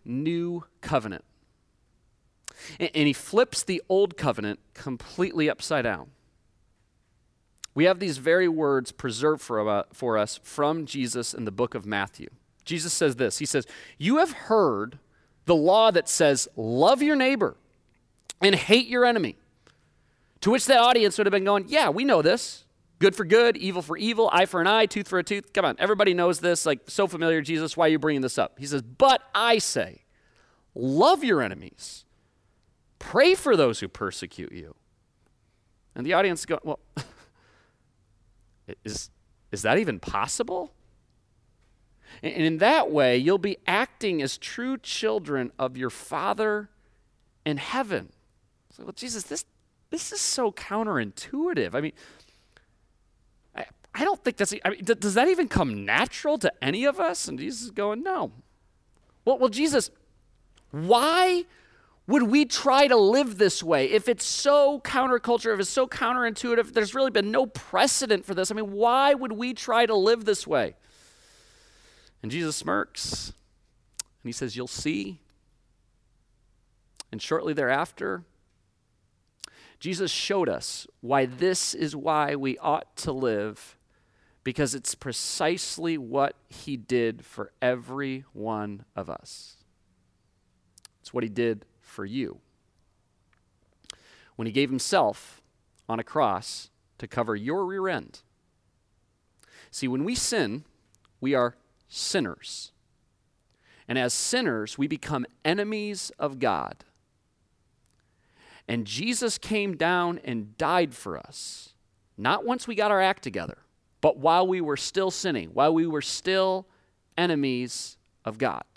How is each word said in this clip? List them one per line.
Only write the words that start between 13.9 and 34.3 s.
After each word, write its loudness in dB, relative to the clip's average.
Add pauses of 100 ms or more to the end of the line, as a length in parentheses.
"You 2
have 2
heard 0 (460)
the 4
law 6
that 2
says, 2
'Love 4
your 4
neighbor 2 (840)
and 6
hate 4
your 4
enemy.'" 2 (1040)
To 2
which 2
the 8
audience 6
would 4
have 0
been 2
going, 2
"Yeah, 2
we 0
know 4
this. 0 (340)
Good 6
for -4
good, 6
evil -4
for -6
evil, 2
eye 6
for -2
an 2
eye, 4
tooth -4
for 0
a 0
tooth. -6
Come 2
on, 0
everybody 4
knows 2
this. 2
Like, 2
so 0
familiar, 0
Jesus, -2
why 4
are 6
you 4
bringing 0
this -4
up?" -2
He -12
says, -4
"But 4 (100)
I 4
say, -4 (720)
love 4
your 2
enemies. -8 (920)
Pray 4
for 2
those 4
who -8
persecute -10